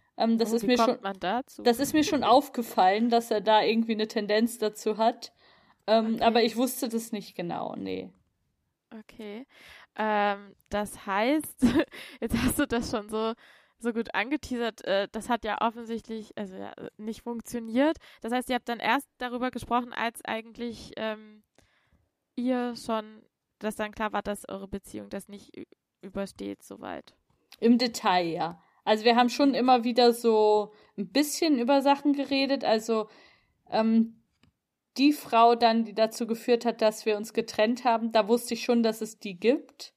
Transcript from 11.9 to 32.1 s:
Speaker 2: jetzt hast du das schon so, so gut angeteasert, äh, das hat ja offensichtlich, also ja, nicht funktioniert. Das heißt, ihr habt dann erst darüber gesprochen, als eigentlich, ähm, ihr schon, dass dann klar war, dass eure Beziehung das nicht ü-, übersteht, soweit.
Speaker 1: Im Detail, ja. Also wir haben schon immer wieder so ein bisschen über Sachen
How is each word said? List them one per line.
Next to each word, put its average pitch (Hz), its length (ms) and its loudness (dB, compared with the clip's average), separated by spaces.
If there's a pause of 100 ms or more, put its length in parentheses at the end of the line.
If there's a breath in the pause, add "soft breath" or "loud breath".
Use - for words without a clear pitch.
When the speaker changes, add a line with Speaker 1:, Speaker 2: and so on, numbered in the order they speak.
Speaker 2:
jetzt 233 220 -4
hast 254 160 0
du 294 80 2
das 233 240 -4
schon 214 180 -6
so, 220 240 -4 (460 soft breath)
so 233 140 -4
gut 220 200 -6
angeteasert, 233 720 -4
äh, 196 260 0
das - 180 -10
hat 233 160 -2
ja 208 160 -4
offensichtlich, 226 760 -6
also 190 180 -10
ja, 196 180 -12 (240)
nicht 214 260 -12
funktioniert. 240 760 -2 (240 soft breath)
Das 226 100 -8
heißt, 254 180 -4
ihr 247 60 -2
habt 240 140 -8
dann 226 100 -8
erst 262 280 -2 (100)
darüber 247 340 -6
gesprochen, 240 420 -4
als - 320 -6
eigentlich, 226 720 -10
ähm, 214 460 -10 (920)
ihr 247 400 -2
schon, 220 480 -8 (360)
dass 208 160 -6
dann 214 160 -6
klar 208 220 -6
war, 202 80 -2
dass - 260 -8
eure 196 200 -12
Beziehung 202 420 -12
das 202 180 -12
nicht 202 300 -20
ü-, - 80 -16 (360)
übersteht, 196 600 -10
soweit. - 520 -16 (440)
Speaker 1:
Im 233 180 6
Detail, 208 500 0
ja. 165 340 -6 (240 soft breath)
Also 214 180 2
wir 233 120 6
haben 247 140 4
schon 277 260 2
immer 247 280 4
wieder 240 300 4
so 214 580 2 (260 soft breath)
ein 196 140 -8
bisschen 294 480 2
über 269 220 4
Sachen 277 320 2